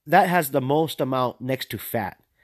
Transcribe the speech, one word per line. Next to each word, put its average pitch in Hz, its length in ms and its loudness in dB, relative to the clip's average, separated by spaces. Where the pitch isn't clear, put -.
that 180 240 4
has 170 220 2
the 139 100 0
most 143 400 0
amount 127 400 -2
next 127 300 -4
to 110 80 -6
fat. 101 420 -6